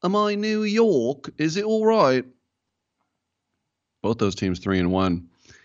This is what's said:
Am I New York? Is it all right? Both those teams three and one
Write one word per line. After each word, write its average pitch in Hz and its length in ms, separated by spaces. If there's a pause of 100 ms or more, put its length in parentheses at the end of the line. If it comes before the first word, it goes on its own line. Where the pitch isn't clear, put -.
Am 185 140
I 208 200
New 214 280
York? 175 720
Is 160 200
it 208 80
all 220 200
right? 143 380 (1800)
Both 113 160
those 98 180
teams 92 240
three 95 200
and 90 120
one 90 380 (360)